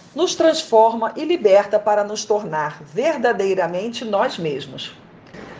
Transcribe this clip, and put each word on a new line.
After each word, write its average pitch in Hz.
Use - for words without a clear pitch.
nos 339
transforma 233
e 294
liberta 208
para 208
nos 208
tornar 156
verdadeiramente 196
nós 220
mesmos. 143